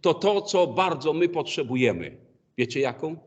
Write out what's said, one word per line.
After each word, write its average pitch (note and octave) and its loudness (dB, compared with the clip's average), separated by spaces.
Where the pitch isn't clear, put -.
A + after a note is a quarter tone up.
to E3+ 4
to, G3+ 2
co F#3 2
bardzo D3+ 0
my E3+ 2
potrzebujemy. B2+ -2
Wiecie B2 -2
jaką? C#3 -4